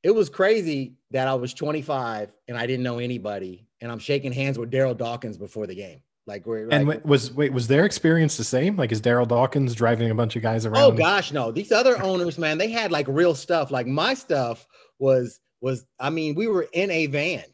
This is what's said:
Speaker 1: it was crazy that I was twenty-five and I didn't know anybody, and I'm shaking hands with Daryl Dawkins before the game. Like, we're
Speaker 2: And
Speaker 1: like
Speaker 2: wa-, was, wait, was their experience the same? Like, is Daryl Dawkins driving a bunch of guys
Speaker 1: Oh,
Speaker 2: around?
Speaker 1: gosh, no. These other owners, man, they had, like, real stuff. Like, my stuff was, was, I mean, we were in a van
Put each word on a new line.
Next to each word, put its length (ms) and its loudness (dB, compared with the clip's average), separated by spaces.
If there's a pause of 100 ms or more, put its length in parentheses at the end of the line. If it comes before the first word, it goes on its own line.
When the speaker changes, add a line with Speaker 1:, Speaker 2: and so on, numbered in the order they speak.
Speaker 1:
it 80 6
was 140 2
crazy 640 0 (160)
that 160 0
I 80 0
was 180 -4
twenty-five 760 -4 (160)
and 100 -8
I 80 -4
didn't 180 -2
know 160 -4
anybody, 680 -8 (140)
and 100 -10
I'm 80 -10
shaking 320 -2
hands 260 -2
with 140 -6
Daryl 260 0
Dawkins 400 -8
before 300 -10
the 80 -10
game. 240 -16 (260)
Like, 200 -14
we're 240 -6
Speaker 2:
And 180 2
Speaker 1:
like 160 -2
Speaker 2:
wa-, 80 2
was, 220 2
wait, 180 0
was 160 -2
their 180 4
experience 520 2
the 80 -4
same? 320 0
Like, 160 0
is 80 -2
Daryl 260 4
Dawkins 480 2
driving 340 2
a 60 0
bunch 220 0
of 40 -4
guys 240 -2
Speaker 1:
Oh, 40 -2
Speaker 2:
around? 260 6
Speaker 1:
gosh, 380 2
no. 180 -2
These 220 -2
other 280 4
owners, 360 -2
man, 200 -2
they 120 0
had, 220 -2
like, 180 -2
real 260 4
stuff. 360 -2
Like, 160 -2
my 260 0
stuff 520 -2 (340)
was, 400 2 (220)
was, 240 -4 (140)
I 100 -2
mean, 260 -2
we 120 -2
were 260 0
in 180 0
a 160 0
van 460 -2